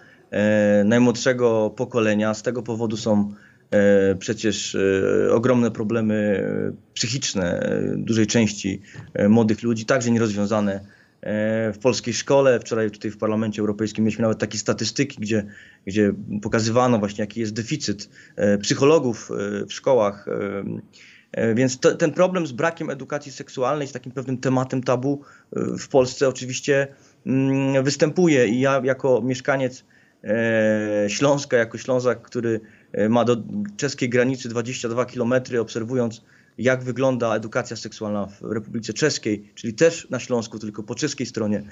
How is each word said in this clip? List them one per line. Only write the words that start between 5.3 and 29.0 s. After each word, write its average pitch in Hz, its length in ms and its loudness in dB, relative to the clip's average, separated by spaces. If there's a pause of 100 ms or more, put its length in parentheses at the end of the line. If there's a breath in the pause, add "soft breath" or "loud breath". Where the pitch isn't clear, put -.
ogromne 120 380 4
problemy, 110 440 -2 (540)
e, - 240 -14
psychiczne, 98 680 -4
e, 101 380 -2
dużej 107 300 0
części, 104 540 0 (320 loud breath)
e, 101 160 2
młodych 110 340 4
ludzi, 113 220 -2
także 120 260 0
nierozwiązane, 104 600 0 (480 soft breath)
e, 110 520 -2
w 104 80 -16
polskiej 120 320 0
szkole. 135 460 4
Wczoraj 110 320 -2
tutaj 107 200 -8
w 104 60 -14
Parlamencie 110 440 -2
Europejskim 107 420 -2
mieliśmy 110 180 0
nawet 110 160 0
takie 113 200 -4
statystyki, - 640 -2
gdzie, 107 240 -2 (400 loud breath)
gdzie 101 280 2 (280)
pokazywano 113 580 2
właśnie, 101 220 -2
jaki 104 180 -6
jest 110 140 -4
deficyt, 110 560 -6 (260 soft breath)
e, 101 220 4
psychologów, 127 760 2
e, 104 340 -4
w 104 80 -12
szkołach, 107 540 0
e, 98 360 -4 (680 soft breath)
e, 113 240 0
więc 127 240 2
to, 151 160 4
ten 160 160 0
problem 180 360 0
z 135 40 -12
brakiem 160 380 -4
edukacji 139 420 -10
seksualnej, 135 560 -4
z 127 40 -18
takim 127 200 -12
pewnym 127 260 -6
tematem 131 460 0
tabu, 135 380 0 (340 loud breath)
e, - 220 -4
w - 100 -12
Polsce 131 400 2
oczywiście, 131 600 -2 (380 soft breath)
mm, 135 580 2
występuje 147 640 4
i 117 120 0
ja 139 240 2
jako 127 380 2